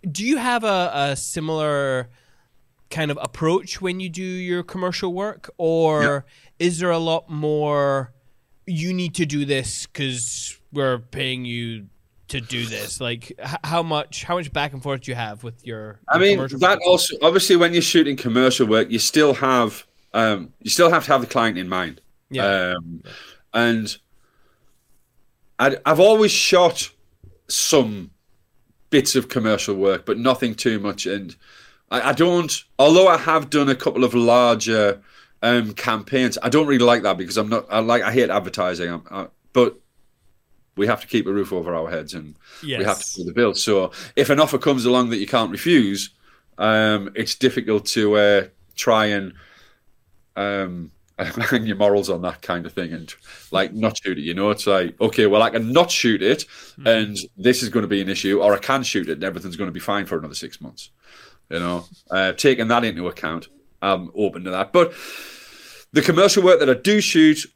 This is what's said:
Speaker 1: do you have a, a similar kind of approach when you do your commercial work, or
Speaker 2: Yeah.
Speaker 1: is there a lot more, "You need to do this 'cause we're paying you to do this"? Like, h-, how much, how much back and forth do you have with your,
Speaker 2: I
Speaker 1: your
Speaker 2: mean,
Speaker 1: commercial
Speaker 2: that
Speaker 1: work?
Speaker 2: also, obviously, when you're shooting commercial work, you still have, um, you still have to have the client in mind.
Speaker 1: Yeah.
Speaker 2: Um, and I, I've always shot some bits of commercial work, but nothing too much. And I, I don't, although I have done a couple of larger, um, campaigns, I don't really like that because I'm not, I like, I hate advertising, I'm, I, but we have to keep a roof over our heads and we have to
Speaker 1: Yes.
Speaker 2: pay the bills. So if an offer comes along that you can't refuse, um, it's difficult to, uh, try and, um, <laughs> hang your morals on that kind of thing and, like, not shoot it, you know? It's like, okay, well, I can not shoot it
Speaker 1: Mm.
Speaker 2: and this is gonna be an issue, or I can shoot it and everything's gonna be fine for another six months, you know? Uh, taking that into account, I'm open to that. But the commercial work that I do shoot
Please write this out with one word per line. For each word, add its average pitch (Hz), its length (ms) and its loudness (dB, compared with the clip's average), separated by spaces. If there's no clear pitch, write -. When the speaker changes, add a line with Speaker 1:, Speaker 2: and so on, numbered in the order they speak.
Speaker 1:
do 185 160 -6
you 285 120 0
have 240 260 -2
a, 190 300 0
a 143 220 0
similar 143 920 -2
kind 156 180 -4
of 143 120 -4
approach - 600 -2
when 185 180 -6
you 185 100 -8
do 170 140 -12
your 180 400 -6
commercial 180 500 -6
work, 202 440 -10
or 160 460 2
Speaker 2:
Yeah. - 640 -4
Speaker 1:
is 170 120 -2
there 180 120 0
a 165 80 0
lot 165 300 -2
more, 147 840 -2
"You 175 260 -4
need 180 220 -4
to 170 100 0
do 143 200 -4
this 135 420 -4
'cause - 720 -8
we're 131 260 -2
paying 127 460 -8
you 117 420 -8
to 135 140 -8
do 120 240 -6
this"? 107 340 -10
Like, 120 400 -8
h-, 135 240 -10
how 170 180 -2
much, 156 440 -6
how 175 100 -4
much 160 160 -8
back 143 220 -4
and 131 100 -14
forth 139 180 -6
do 131 100 -12
you 120 40 -6
have 107 280 -10
with 117 220 -16
your, 110 440 -14
Speaker 2:
I 147 80 2
Speaker 1:
your 175 40 4
Speaker 2:
mean, 196 160 4
Speaker 1:
commercial 135 220 -6
Speaker 2:
that 190 200 4
Speaker 1:
work? 175 80 -2
Speaker 2:
also, - 340 2
obviously, 175 340 4
when 170 180 4
you're 170 80 2
shooting 151 360 2
commercial 127 500 2
work, 110 240 2
you 113 80 -2
still 151 360 2
have, 123 500 0
um, 107 380 0
you - 80 -10
still 170 220 4
have 165 140 2
to 151 80 0
have 131 80 2
the 120 60 -6
client 113 300 0
in 90 120 -8
mind. 90 320 -6
Speaker 1:
Yeah. 98 460 0
Speaker 2:
Um, 85 280 -12
and 113 420 0
I, 135 260 2
I've 151 140 2
always 214 320 6
shot - 580 2
some 107 640 0
bits 135 240 2
of 123 140 0
commercial 107 460 -2
work, 95 300 0
but 107 140 -2
nothing 123 340 0
too 110 260 -2
much. 101 280 -8
And 95 280 -10
I, 120 200 -2
I 131 40 2
don't, 170 500 0
although 165 300 8
I 165 100 6
have 160 320 0
done 143 200 2
a 131 60 2
couple - 280 -2
of 117 100 0
larger, 117 880 4
um, 113 320 0
campaigns, 117 720 -2
I 120 60 0
don't 151 180 2
really 127 180 4
like 120 160 4
that 95 160 0
because 92 200 -6
I'm 107 120 -2
not, 110 220 -2
I 107 80 0
like, 113 240 2
I 110 80 -2
hate 120 180 2
advertising, 90 600 -4
I'm, 85 180 -10
I, 98 180 -12
but 120 260 2
we 101 100 0
have 113 140 0
to - 60 -20
keep 104 180 -2
a 95 80 -4
roof 98 180 -4
over 87 220 -6
our 82 160 -6
heads 78 240 -10
and 78 220 -16
we 147 120 -8
have 101 260 -2
to - 60 -10
Speaker 1:
Yes. - 120 -12
Speaker 2:
pay 92 80 -10
the 87 80 -8
bills. 117 300 0
So 98 280 0
if 139 140 2
an 143 100 4
offer 147 200 4
comes 131 260 0
along 123 240 2
that 113 80 -2
you 98 100 -4
can't 113 240 0
refuse, 101 600 2
um, 107 560 2
it's - 200 -6
difficult 110 520 0
to, 107 300 2
uh, 101 300 4
try 110 320 2
and, 98 260 -6
um, 95 560 -6
<laughs> - 0 -
hang 110 480 -2
your 104 100 -2
morals 101 340 4
on 87 120 -2
that 90 200 -6
kind 87 240 -4
of 85 80 -14
thing 85 200 -8
and, 82 200 -14
like, 95 220 -2
not 110 280 -2
shoot 92 160 -6
it, 71 40 -10
you 82 120 -6
know? 98 160 0
It's 104 160 -2
like, 92 360 0
okay, 110 260 2
well, 104 160 6
I 113 60 2
can 113 220 -4
not 170 200 4
shoot 110 300 0
it 107 240 0
Speaker 1:
Mm. 135 80 0
Speaker 2:
and 104 140 -6
this 123 240 2
is 117 80 -4
gonna 107 180 -2
be 98 140 -2
an 95 80 -4
issue, 98 320 0
or 104 120 4
I 98 60 2
can 135 240 -2
shoot 90 260 -4
it 80 40 -4
and 73 100 -8
everything's 90 340 -8
gonna 92 140 -6
be 85 80 -10
fine 101 260 -4
for 104 120 -6
another 76 180 -10
six - 260 -14
months, - 280 -20
you 85 100 -6
know? 87 260 -6
Uh, 95 240 0
taking 120 360 2
that 120 140 2
into 90 240 -4
account, 82 420 -8
I'm 92 320 -2
open 90 300 -2
to 92 60 -8
that. 95 200 -4
But 175 220 4
the 151 100 4
commercial 185 420 4
work 180 160 8
that 135 100 2
I 127 60 6
do 208 260 2
shoot 156 440 4